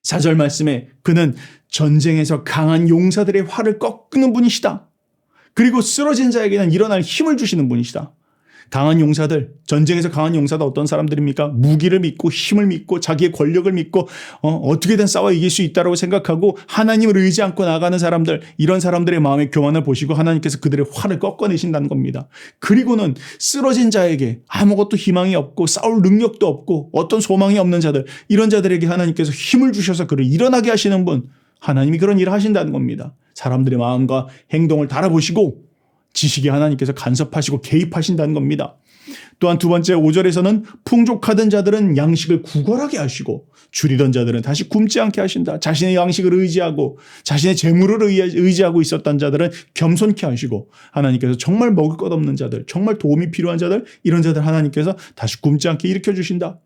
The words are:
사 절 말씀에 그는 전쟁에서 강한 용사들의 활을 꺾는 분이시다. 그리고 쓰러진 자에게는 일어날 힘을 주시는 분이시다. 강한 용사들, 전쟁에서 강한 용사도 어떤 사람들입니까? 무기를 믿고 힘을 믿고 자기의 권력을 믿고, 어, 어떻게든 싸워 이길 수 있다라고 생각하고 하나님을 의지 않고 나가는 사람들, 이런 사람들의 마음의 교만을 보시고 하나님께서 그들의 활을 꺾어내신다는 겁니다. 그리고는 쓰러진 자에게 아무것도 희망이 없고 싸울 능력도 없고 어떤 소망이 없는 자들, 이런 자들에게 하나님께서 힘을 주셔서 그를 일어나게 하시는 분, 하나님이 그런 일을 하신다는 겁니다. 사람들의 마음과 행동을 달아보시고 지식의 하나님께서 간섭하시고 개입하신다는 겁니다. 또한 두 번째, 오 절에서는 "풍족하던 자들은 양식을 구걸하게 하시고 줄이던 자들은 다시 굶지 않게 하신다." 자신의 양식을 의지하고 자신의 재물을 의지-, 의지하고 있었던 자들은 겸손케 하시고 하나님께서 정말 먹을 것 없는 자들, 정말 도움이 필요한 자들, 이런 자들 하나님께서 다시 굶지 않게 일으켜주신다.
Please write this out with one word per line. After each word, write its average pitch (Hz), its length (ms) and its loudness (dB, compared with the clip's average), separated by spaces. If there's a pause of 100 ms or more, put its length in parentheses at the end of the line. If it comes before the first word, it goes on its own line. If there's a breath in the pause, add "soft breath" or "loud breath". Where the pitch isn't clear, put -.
사 160 160 -4
절 160 160 2
말씀에 143 540 0 (120)
그는 165 320 2 (360 loud breath)
전쟁에서 151 720 0
강한 160 460 0
용사들의 190 540 2
활을 214 360 -2
꺾는 254 540 -2
분이시다. - 560 -2 (640 soft breath)
그리고 240 260 2
쓰러진 269 500 0
자에게는 202 440 0
일어날 202 260 2
힘을 311 380 -2
주시는 165 320 -2
분이시다. 120 420 -6 (580 soft breath)
강한 151 300 2
용사들, 151 540 0 (140)
전쟁에서 165 420 2
강한 156 240 -2
용사도 156 320 -2
어떤 143 220 -2
사람들입니까? 147 600 -2
무기를 151 500 2
믿고 165 320 -2
힘을 202 340 0
믿고 175 340 -2
자기의 160 320 0
권력을 170 400 0
믿고, 175 360 -2 (340 loud breath)
어, 156 80 0
어떻게든 165 560 0
싸워 196 260 0
이길 170 200 0
수 - 100 -2
있다라고 175 340 0
생각하고 180 640 -2 (100)
하나님을 220 500 2
의지 190 260 2
않고 185 220 -2
나가는 170 340 0
사람들, 165 420 0 (160 loud breath)
이런 180 220 2
사람들의 175 400 0
마음의 139 320 0
교만을 151 320 0
보시고 139 320 -2
하나님께서 156 440 -2
그들의 143 320 -4
활을 190 280 -4
꺾어내신다는 170 680 -4
겁니다. 131 400 -6 (300 loud breath)
그리고는 214 560 2 (240 loud breath)
쓰러진 254 540 0
자에게 151 560 0
아무것도 202 500 2
희망이 185 380 0
없고 160 320 -2
싸울 226 340 0
능력도 214 460 2
없고 147 460 -4
어떤 170 280 0
소망이 196 380 2
없는 180 200 2
자들, 143 260 0 (220 loud breath)
이런 214 220 4
자들에게 180 380 2
하나님께서 165 440 -2
힘을 254 400 2
주셔서 180 360 -2
그를 135 180 0
일어나게 233 460 2
하시는 196 340 0
분, 139 220 -2 (320 soft breath)
하나님이 147 400 0
그런 196 180 2
일을 185 160 2
하신다는 196 400 0
겁니다. 123 400 -6 (200)
사람들의 127 460 0
마음과 127 480 -2 (240 loud breath)
행동을 156 360 0
달아보시고 165 760 0 (500)
지식의 139 380 0
하나님께서 139 420 0
간섭하시고 135 680 -4
개입하신다는 160 720 0
겁니다. 143 440 -4 (600 loud breath)
또한 175 180 2
두 175 100 0
번째, 175 280 2
오 156 160 4
절에서는 185 520 2 (220 loud breath)
"풍족하던 226 640 2
자들은 202 480 2
양식을 160 460 0
구걸하게 240 560 -2
하시고 - 480 -8 (240 soft breath)
줄이던 135 420 2
자들은 120 300 0
다시 147 260 -4
굶지 214 320 0
않게 208 180 -2
하신다." 160 400 -4
자신의 165 360 0
양식을 180 380 0
의지하고 170 640 -2 (240 loud breath)
자신의 147 340 0
재물을 190 460 2
의지-, 190 340 0
의지하고 175 440 4
있었던 151 360 -2
자들은 151 320 0 (240 loud breath)
겸손케 190 520 0
하시고 117 440 -6 (220 soft breath)
하나님께서 127 440 0
정말 214 380 0
먹을 156 240 -2
것 180 160 -6
없는 143 240 -2
자들, 120 300 -8
정말 208 300 -4
도움이 160 340 0
필요한 170 260 -4
자들, 185 260 -2 (200 loud breath)
이런 170 180 2
자들 156 240 0
하나님께서 156 500 0 (200 loud breath)
다시 - 260 -8
굶지 147 260 0
않게 170 220 -2
일으켜주신다. 185 760 -4